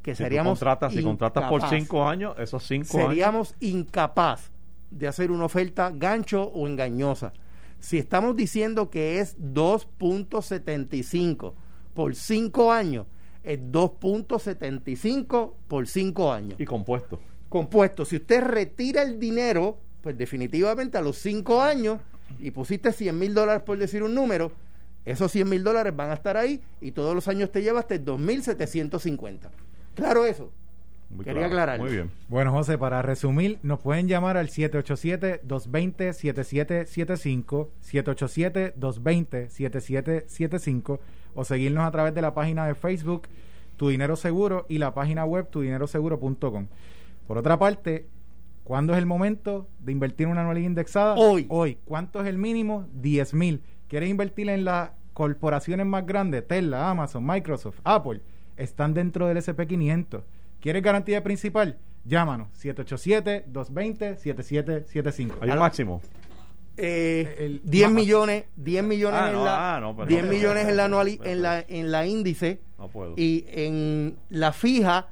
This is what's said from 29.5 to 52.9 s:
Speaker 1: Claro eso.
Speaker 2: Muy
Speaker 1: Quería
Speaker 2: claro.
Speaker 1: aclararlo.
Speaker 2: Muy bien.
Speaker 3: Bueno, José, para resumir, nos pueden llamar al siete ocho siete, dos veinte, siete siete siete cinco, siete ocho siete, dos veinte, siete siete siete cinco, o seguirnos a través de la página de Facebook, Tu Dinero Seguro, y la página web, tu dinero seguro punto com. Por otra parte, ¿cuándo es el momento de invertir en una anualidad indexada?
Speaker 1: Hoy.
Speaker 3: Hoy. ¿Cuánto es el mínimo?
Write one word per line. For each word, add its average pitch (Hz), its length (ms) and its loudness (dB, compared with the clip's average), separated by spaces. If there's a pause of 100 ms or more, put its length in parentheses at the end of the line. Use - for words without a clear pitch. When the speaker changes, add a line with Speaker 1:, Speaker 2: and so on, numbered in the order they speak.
Speaker 1:
Claro 240 320 4
eso. 151 260 -2 (600)
Speaker 2:
Muy 95 140 -8
Speaker 1:
Quería 143 160 -2
Speaker 2:
claro. 175 120 0
Speaker 1:
aclararlo. 135 320 0
Speaker 2:
Muy 131 80 -2
bien. 87 180 -2 (160)
Speaker 3:
Bueno, 131 240 2
José, 147 280 2
para 127 240 0
resumir, 143 580 2
nos 143 180 0
pueden 165 280 2
llamar 185 280 2
al 165 140 2
siete 151 300 0
ocho 135 160 0
siete, 180 480 -2
dos 131 260 -4
veinte, 180 440 0
siete 135 300 -2
siete 156 440 0
siete 170 300 -2
cinco, 143 520 -2 (120)
siete 143 280 0
ocho 135 180 0
siete, 180 480 0
dos 127 280 -4
veinte, 147 480 2
siete 135 280 -2
siete 139 480 -2
siete 165 300 -2
cinco, 135 420 -2 (360)
o 123 100 -4
seguirnos 143 400 2
a 160 60 0
través 156 240 2
de 165 80 2
la 151 100 2
página 160 320 0
de 147 80 0
Facebook, 170 540 -2 (500)
Tu 143 120 4
Dinero 139 260 2
Seguro, 180 540 0
y 156 100 0
la 135 160 0
página 156 300 0
web, 180 260 0
tu 151 100 -2
dinero 131 240 0
seguro 156 340 0
punto 135 320 -2
com. 101 140 -4 (600)
Por 110 100 -2
otra 151 220 4
parte, 196 480 0 (560)
¿cuándo 147 300 2
es 180 60 6
el 175 60 2
momento 196 600 0 (140)
de 127 100 -6
invertir 139 340 0
en 170 60 0
una 170 100 0
anualidad 170 240 0
indexada? 180 480 2
Speaker 1:
Hoy. 202 360 8
Speaker 3:
Hoy. 160 360 2
¿Cuánto 180 360 -4
es 202 60 -2
el 185 120 -2
mínimo? 214 520 -2